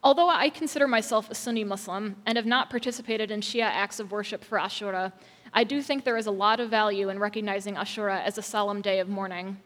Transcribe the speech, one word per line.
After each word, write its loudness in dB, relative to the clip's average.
Although 8
I 4
consider 0
myself 2
a -8
Sunni -4
Muslim -6
and 2
have 0
not 2
participated -4
in -4
Shia -2
acts 0
of -8
worship -6
for -2
Ashura, -2
I 6
do 0
think -2
there 2
is -2
a -2
lot 4
of -2
value 2
in -4
recognizing -2
Ashura -2
as -2
a -8
solemn -2
day 2
of 0
mourning. -6